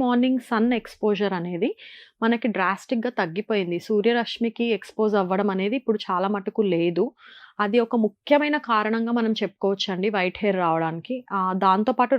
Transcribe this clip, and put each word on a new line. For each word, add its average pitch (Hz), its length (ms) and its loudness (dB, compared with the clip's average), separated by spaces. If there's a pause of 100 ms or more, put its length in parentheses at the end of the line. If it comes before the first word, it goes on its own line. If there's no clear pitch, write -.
మార్నింగ్ 247 460 2
సన్ 233 200 2 (100)
ఎక్స్‌పోజర్ 202 600 -2
అనేది 175 320 -2 (500)
మనకి 233 260 2 (100)
డ్రాస్టిక్‌గా 196 520 -2 (120)
తగ్గిపోయింది. 175 560 -2 (100)
సూర్యరశ్మికి 226 800 0 (120)
ఎక్స్‌పోజ్ 214 360 -2 (100)
అవ్వడం 190 320 0
అనేది 202 260 0
ఇప్పుడు 214 260 0
చాలా 190 280 0
మటుకు 208 280 -2 (120)
లేదు. 175 280 0 (600)
అది 208 180 2
ఒక 233 160 -2
ముఖ్యమైన 285 580 2 (100)
కారణంగా 226 500 0
మనం 226 240 0
చెప్పుకోవచ్చండి 196 760 -2
వైట్ 185 260 0
హెయిర్ 196 220 2
రావడానికి. 165 500 -2 (220)
ఆహ్, 185 180 0 (100)
దాంతోపాటు 214 540 2